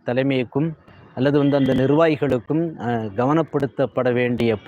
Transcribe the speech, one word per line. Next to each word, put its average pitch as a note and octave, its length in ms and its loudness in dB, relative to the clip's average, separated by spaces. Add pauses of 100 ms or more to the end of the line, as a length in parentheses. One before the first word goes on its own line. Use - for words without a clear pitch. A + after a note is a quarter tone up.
தலைமைக்கும் C3+ 680 -2 (460)
அல்லது C#3 220 2
வந்து C#3+ 200 2
அந்த C3+ 160 2
நிர்வாகிகளுக்கும், C#3+ 880 0 (160)
அஹ், A#2 360 -4
கவனப்படுத்தப்பட C3+ 960 -2
வேண்டிய A#2+ 420 0 (120)